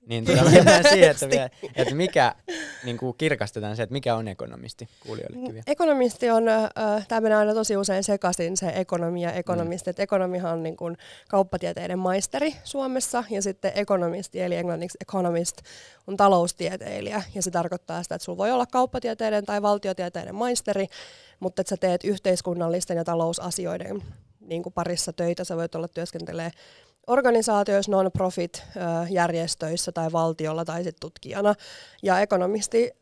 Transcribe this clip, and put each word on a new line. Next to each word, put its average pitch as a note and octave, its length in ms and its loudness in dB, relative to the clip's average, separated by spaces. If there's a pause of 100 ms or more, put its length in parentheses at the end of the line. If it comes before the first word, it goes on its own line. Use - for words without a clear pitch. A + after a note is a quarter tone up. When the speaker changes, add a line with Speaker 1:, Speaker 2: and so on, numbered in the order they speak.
Speaker 1:
niin A#2 180 -4
Speaker 2:
Kyllä. - 180 4
Speaker 1:
tota, - 120 8
mennään - 300 12
siihen, F#3+ 260 10
että, C#3+ 160 0
Speaker 2:
Ekonomisti. C3+ 40 -2
Speaker 1:
vielä, C3+ 200 2 (260)
että C3 180 0
mikä, D#3 400 2 (500)
niinku, B2 280 -6
kirkastetaan G#2+ 640 -4
se, A#2 60 -4
että G#2+ 100 -6
mikä B2+ 240 0
on A2+ 120 -6
ekonomisti F#2 600 -14 (180)
kuulijoillekin B3 480 -10
vielä. A2+ 120 -14
Speaker 2:
Ekonomisti C4+ 640 2
on, A3+ 180 4
ö, A3 160 4
ö, G#3 40 -4 (400)
tää A3+ 120 0
menee G#3+ 180 4
aina G#3+ 160 4
tosi A3 220 0
usein G3 280 0
sekaisin, F#3 520 0
se F#3+ 180 -2
ekonomia F3 560 -2
ja - 40 -8
ekonomisti. F3+ 540 -4
Speaker 1:
Mm. - 20 -4
Speaker 2:
Et F3 100 -8
ekonomihan F#3 520 0
on E3 100 -4
niinku E3 280 -8 (380)
kauppatieteiden F3+ 720 -2
maisteri G3 560 -2 (100)
Suomessa B3+ 680 -4
ja G3 120 -4
sitten F#3+ 320 -4
ekonomisti, F#3 680 -2
eli F3 140 -2
englanniksi F3 440 -6
economist, F3 560 -2 (500)
on G3 100 -8
taloustieteilijä. F#3+ 1040 0 (120)
Ja F#3+ 80 -4
se F#3 80 -4
tarkoittaa E3+ 520 -4
sitä, E3 120 -8
että E3 100 -10
sulla F3 140 -10
voi G#3 120 0
olla B3 160 0
kauppatieteiden A3+ 760 -2
tai G#3 180 -4
valtiotieteiden F#3 720 -2
maisteri, G#3+ 520 -2 (540)
mutta F#3 200 -4
et F#3 60 -2
sä F#3+ 100 -4
teet F3+ 280 0
yhteiskunnallisten F3+ 920 -2
ja E3 80 -2
talousasioiden F3 1000 -4 (380)
niinku E3+ 300 -8
parissa E3+ 420 -4
töitä. F3 320 -4
Sä F3 120 -6
voit E3 180 -6
olla E3 140 -6
työskentelee E3+ 640 -8 (560)
organisaatioissa, G#3+ 880 2
non-profit, F#3 680 0 (140)
ö, F#3+ 40 -10 (300)
järjestöissä E3+ 840 -2
tai E3 200 -4
valtiolla E3 520 0
tai E3 200 -6
sit E3 160 -8
tutkijana. G3+ 540 -2 (480)
Ja F#3+ 180 4
ekonomisti G#3 680 0 (120)